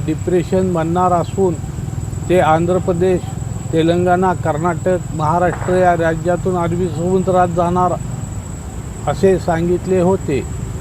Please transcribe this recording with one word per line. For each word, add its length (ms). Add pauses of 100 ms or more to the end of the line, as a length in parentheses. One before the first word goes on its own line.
डिप्रेशन 680
बनणार 380
असून 420 (760)
ते 100
आंध्र 380
प्रदेश, 440 (520)
तेलंगणा, 600
कर्नाटक, 640 (180)
महाराष्ट्र 580
या 200
राज्यातून 640
अरबी 320
समुद्रात 600
जाणार 460 (1120)
असे 320
सांगितले 600
होते, 400 (400)